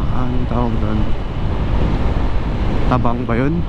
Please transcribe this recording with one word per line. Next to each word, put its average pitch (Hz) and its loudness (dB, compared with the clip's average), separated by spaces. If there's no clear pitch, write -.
anong 123 0
tawag 117 0
doon? 107 0
Tabang 120 0
ba 117 0
yun? 147 0